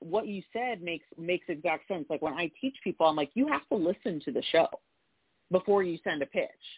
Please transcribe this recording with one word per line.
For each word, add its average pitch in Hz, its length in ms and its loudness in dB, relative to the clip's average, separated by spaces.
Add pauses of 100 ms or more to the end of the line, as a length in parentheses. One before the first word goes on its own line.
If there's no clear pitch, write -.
what 196 260 -2
you 202 240 -6
said 233 300 -4
makes, 165 240 -6 (120)
makes 175 300 -2
exact 156 400 -2
sense. 175 220 -6
Like, 151 120 -2
when 156 120 -2
I 165 260 -4
teach 269 240 -4
people, 175 220 2
I'm 156 100 6
like, 156 180 -2
"You 269 140 2
have - 220 -2
to 285 60 2
listen 180 500 0
to 143 80 -6
the 120 180 0
show 160 160 6 (840)
before 196 340 4
you 170 200 -2
send 160 180 -2
a 139 40 -2
pitch." - 240 -2 (280)